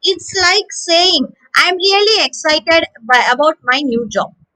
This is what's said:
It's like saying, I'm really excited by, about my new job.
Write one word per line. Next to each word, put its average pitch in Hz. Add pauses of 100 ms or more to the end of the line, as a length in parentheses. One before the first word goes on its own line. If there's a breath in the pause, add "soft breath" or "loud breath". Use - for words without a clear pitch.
It's 359
like 370
saying, 339 (300 soft breath)
I'm 349
really 392
excited 320 (180)
by, 226
about 294
my 254
new 240
job. 196 (220)